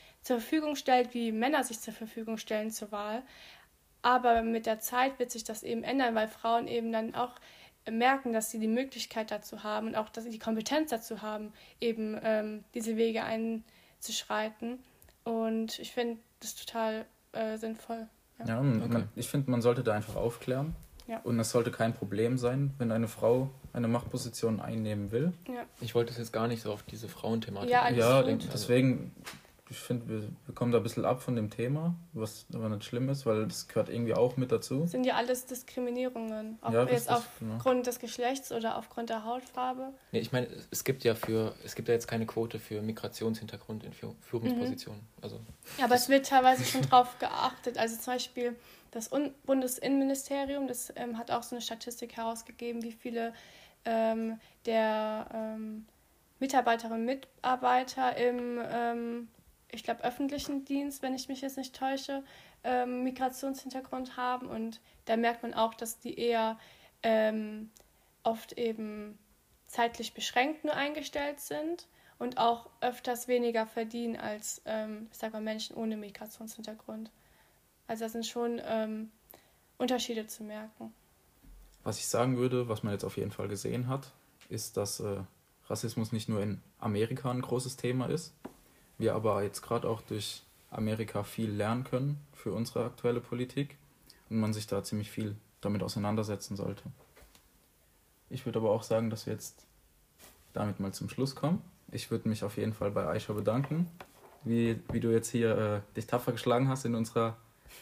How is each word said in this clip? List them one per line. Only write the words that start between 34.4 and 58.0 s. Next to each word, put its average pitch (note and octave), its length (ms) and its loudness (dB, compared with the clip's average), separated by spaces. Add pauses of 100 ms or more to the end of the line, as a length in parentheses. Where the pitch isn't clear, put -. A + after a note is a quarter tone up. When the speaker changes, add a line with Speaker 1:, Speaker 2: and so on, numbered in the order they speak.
Speaker 2:
dazu. C3 320 0
Speaker 1:
Sind B3+ 180 0
ja B3 120 4
alles B3 300 0
Diskriminierungen, A#3+ 1160 -4
ob - 120 -2
Speaker 2:
Ja, B2 100 6
Speaker 1:
jetzt B3 260 2
Speaker 2:
richtig, A#3 160 2 (140)
genau. A2 180 -4
Speaker 1:
aufgrund B3 300 4
des A#3+ 120 -2
Geschlechts B3 540 -4
oder A3+ 240 -2
aufgrund A#3 320 -8
der A3 160 -4
Hautfarbe. B3+ 640 -4 (240)
Speaker 3:
Nee, A2+ 60 0
ich A2+ 120 -2
meine, B2 160 2 (240)
es - 140 -4
gibt - 180 0
ja A2+ 120 4
für, A2 380 0 (120)
es - 100 -12
gibt A#2 140 -2
ja A#2 60 6
jetzt A#2 120 0
keine A2+ 180 0
Quote A2 340 -2
für G#2+ 220 -6
Migrationshintergrund A2 1040 -4
in - 80 -12
Führ-, A2 300 -12
Führungspositionen. A#3+ 800 -2
Speaker 1:
Mhm. - 220 -18
Speaker 3:
Also A2 160 -10 (400)
Speaker 1:
Ja, C4 60 2
aber A#3+ 100 8
es B3 120 4
wird C4+ 200 8
teilweise B3+ 360 8
schon C4 180 0
Speaker 3:
<laughs> - 80 2
Speaker 1:
drauf B3 300 8
geachtet. - 580 0
Also A3+ 200 0
zum B3 160 -4
Beispiel A#3+ 420 -2 (360)
das A3+ 200 -8
Un-, C#4 220 2 (140)
Bundesinnenministerium, C#4 1200 2
das, - 280 -6
ähm, A#3+ 220 -6
hat A#3 140 -6
auch A#3 100 2
so A#3+ 140 -8
eine A#3 80 -6
Statistik A#3 520 -8
herausgegeben, A#3 680 -6
wie A#3 80 -8
viele, A#3 420 -6 (520)
ähm, A3+ 540 2 (280)
der, G#3+ 640 2
ähm, A3 540 -8 (520)
Mitarbeiterinnen A#3 600 2
und A3+ 80 0
Mitarbeiter B3+ 1080 2